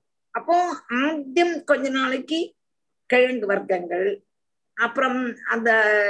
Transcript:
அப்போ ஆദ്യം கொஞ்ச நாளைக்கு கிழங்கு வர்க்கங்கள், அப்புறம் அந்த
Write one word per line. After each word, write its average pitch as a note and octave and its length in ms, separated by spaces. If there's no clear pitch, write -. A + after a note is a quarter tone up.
அப்போ E4 460
ஆദ്യം D4 760
கொஞ்ச C4+ 260
நாளைக்கு C4 640
கிழங்கு B3 400
வர்க்கங்கள், F#3+ 800
அப்புறம் B3 640
அந்த A#3 240